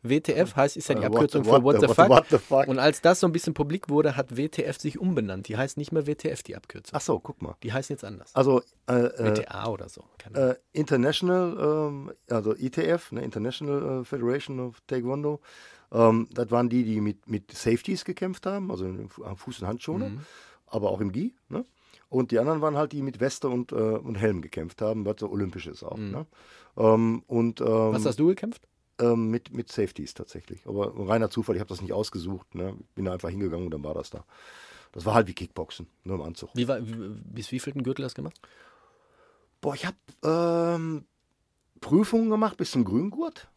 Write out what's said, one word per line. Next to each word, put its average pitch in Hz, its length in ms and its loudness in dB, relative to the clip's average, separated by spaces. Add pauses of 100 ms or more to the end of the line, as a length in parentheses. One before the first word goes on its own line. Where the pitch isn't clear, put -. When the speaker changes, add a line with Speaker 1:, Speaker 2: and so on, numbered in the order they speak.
Speaker 1:
W 135 180 2
T 156 120 -2
F 180 220 2
heißt, 139 220 2
ist - 120 -10
ja 139 60 2
die 107 80 0
Speaker 2:
Äh, 107 60 0
what 107 80 2
Speaker 1:
Abkürzung 147 260 4
Speaker 2:
the, - 80 2
Speaker 1:
für - 60 10
Speaker 2:
what 123 80 6
Speaker 1:
What 143 120 8
Speaker 2:
the, - 40 6
Speaker 1:
the 127 80 8
Speaker 2:
what, 117 80 4
Speaker 1:
fuck. - 120 10
Speaker 2:
what 131 220 10
the 139 80 6
fuck? 139 300 4
Speaker 1:
Und 131 100 0
als 139 220 2
das 175 180 6
so 185 80 4
ein 165 60 4
bisschen 165 220 -2
publik 151 340 -4
wurde, 147 280 4
hat 131 200 -4
W 147 120 -2
T - 140 -4
F 143 160 -4
sich - 220 -6
umbenannt. 110 480 -2
Die 110 80 -4
heißt 131 200 -2
nicht 147 140 -8
mehr 156 160 0
W 147 80 -2
T - 140 -6
F, 139 160 -6
die - 100 -12
Abkürzung. - 420 -16
Speaker 2:
Ach 143 40 -2
so, 113 180 0
guck - 240 -12
mal. 76 220 -10
Speaker 1:
Die 110 80 -4
heißt 131 180 -4
jetzt 135 140 -8
anders. 98 300 -16
Speaker 2:
Also, 135 280 6 (260)
äh, 123 40 2 (140)
äh, 117 180 -2
Speaker 1:
W 107 100 4
T 107 140 -2
A 101 220 -8
oder 87 180 -10
so. - 160 -20 (140)
Keine 107 180 -10
Ahnung. 131 160 4
Speaker 2:
äh, - 40 -2 (160)
International, 156 840 2 (320)
ähm, 139 240 -10 (180)
also 110 260 2
I 131 140 -4
T 165 140 0
F, 165 280 0
ne, 113 100 -6
International, 131 800 -4
äh, - 20 -8
Federation 131 560 -4
of 123 260 -10
Taekwondo. 143 540 -4 (520)
Ähm, 113 400 6
das 113 200 -4
waren 120 160 4
die, 123 160 2
die 110 160 0
mit, 104 280 -4
mit 107 240 -6
Safeties 120 520 -2
gekämpft 185 420 -8
haben, 196 240 -4
also - 160 -6
im 98 220 -10
Fu-, - 160 -18
am 98 120 -10
Fuß- - 260 -14
und 90 60 -6
Handschoner, 156 420 -6
Speaker 1:
Mhm. 123 100 -12 (460)
Speaker 2:
aber 101 240 -2
auch 98 100 -4
im 101 120 0
Gi, 180 220 -4 (140)
ne? 247 160 -6 (440)
Und 127 220 0
die 113 80 2
anderen 151 220 2
waren 151 160 0
halt 147 160 0
die 143 100 -6
mit 135 160 -6
Weste 135 300 -2
und, 123 240 -2
äh, - 20 -8
und 110 400 -2
Helm 101 260 0
gekämpft - 400 -10
haben, 110 240 -2
was 104 140 -2
so 104 100 -6
olympisch 95 380 -6
ist - 160 -14
auch, - 140 -10
Speaker 1:
Mhm. 107 160 -8
Speaker 2:
ne? 156 140 -8 (500)
Ähm, 113 500 4
und, 117 340 0
ähm, 123 60 -2
Speaker 1:
Was 110 380 2
hast 110 160 0
du 160 80 4
gekämpft? 202 400 -4 (320)
Speaker 2:
ähm, 117 300 2
mit, 117 220 -4
mit 120 200 -10
Safeties 92 420 -6
tatsächlich. - 520 -16
Aber 101 260 -4 (160)
reiner 113 220 2
Zufall, 110 260 -2
ich 95 40 -4
hab 101 80 -8
das 90 120 -10
nicht 92 120 -8
ausgesucht, 95 600 -6
ne? 95 200 -8 (200)
Bin 98 120 -6
da 90 60 -4
einfach 90 180 -8
hingegangen 92 360 -6
und 82 60 -8
dann 73 100 -10
war 76 120 -8
das - 160 -8
da. - 140 -16 (680)
Das 87 120 -14
war 107 100 0
halt 113 120 6
wie 90 80 -12
Kickboxen, 85 520 -10 (180)
nur 92 120 -6
im 78 60 -6
Anzug. 85 320 -12
Speaker 1:
Wie 120 140 -2
war, 123 180 -4
wie, 113 60 -10 (320)
bis 113 260 -14
wievielten 139 320 -6
Gürtel 131 220 -4
hast 127 140 -10
du 139 40 -10
gemacht? - 180 -12 (1200)
Speaker 2:
Boah, 143 140 -4
ich 165 120 -8
hab, 185 80 -6 (300)
ähm, 170 800 0 (760)
Prüfungen 220 500 2
gemacht 214 260 2
bis - 140 -4
zum 123 140 2
Grüngurt. 208 720 -2